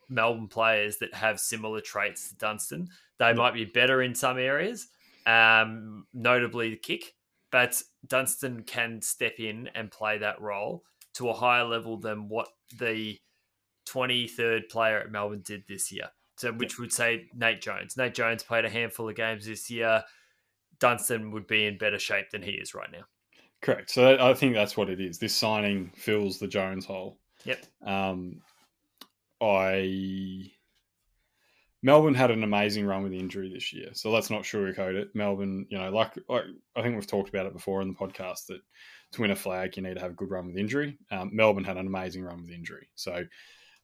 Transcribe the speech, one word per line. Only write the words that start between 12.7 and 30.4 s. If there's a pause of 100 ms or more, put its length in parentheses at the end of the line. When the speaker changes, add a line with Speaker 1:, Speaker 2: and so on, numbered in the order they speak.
Speaker 1:
the (680)
twenty-third
player
at
Melbourne
did
this
year. (260)
So,
which
Speaker 2:
Yeah.
Speaker 1:
would
say
Nate
Jones.
Nate
Jones
played
a
handful
of
games
this
year. (760)
Dunstan
would
be
in
better
shape
than
he
is
right
now. (560)
Speaker 2:
Correct.
So
I
think
that's
what
it
is.
This
signing
fills
the
Jones
hole. (260)
Speaker 1:
Yep. (180)
Speaker 2:
Um, (960)
I, (1300)